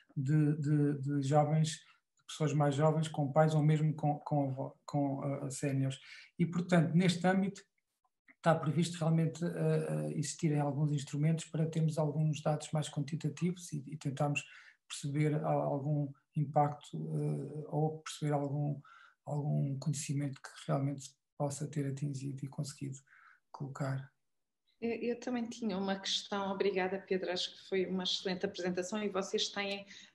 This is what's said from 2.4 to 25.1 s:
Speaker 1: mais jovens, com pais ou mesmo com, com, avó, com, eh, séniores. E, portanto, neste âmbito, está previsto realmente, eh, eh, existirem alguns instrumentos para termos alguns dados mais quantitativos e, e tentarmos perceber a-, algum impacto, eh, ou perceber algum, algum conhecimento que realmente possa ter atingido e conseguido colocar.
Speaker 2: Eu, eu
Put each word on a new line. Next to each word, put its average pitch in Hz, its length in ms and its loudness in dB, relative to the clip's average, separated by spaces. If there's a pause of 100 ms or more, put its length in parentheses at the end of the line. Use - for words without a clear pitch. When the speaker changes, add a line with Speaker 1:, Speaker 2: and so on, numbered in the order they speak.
Speaker 1:
mais 143 200 4
jovens, 156 340 4
com 143 220 0
pais 156 240 6
ou 151 80 4
mesmo 151 320 4
com, 147 260 0
com, 143 280 0
avó, 135 260 -6 (120)
com, 143 580 -2
eh, 135 60 -6
séniores. 135 480 0 (400)
E, 170 80 4
portanto, 170 480 2
neste 175 320 4
âmbito, 190 360 2 (760)
está 165 180 4
previsto 156 440 0
realmente, 165 460 2
eh, 175 40 -2
eh, 156 720 0
existirem 151 400 0
alguns 143 340 2
instrumentos 147 520 0
para 160 220 0
termos 160 320 0
alguns 151 440 0
dados 151 300 -2
mais 151 160 0
quantitativos 156 840 -4
e, 143 140 -6
e 147 100 -10
tentarmos 147 460 -2 (460)
perceber 151 460 0
a-, 156 140 -2
algum 147 640 0 (240)
impacto, 147 640 0
eh, 147 720 -4
ou 156 300 0
perceber - 340 -4
algum, 143 480 -2 (440)
algum 147 540 -2
conhecimento 139 640 -4
que - 100 -16 (160)
realmente 143 480 -2 (240)
possa 143 300 -4
ter 139 180 -2
atingido 135 580 -6
e 135 40 -8
conseguido 139 500 -8 (520)
colocar. 135 600 -6 (720)
Speaker 2:
Eu, 233 100 -2
eu 233 300 -2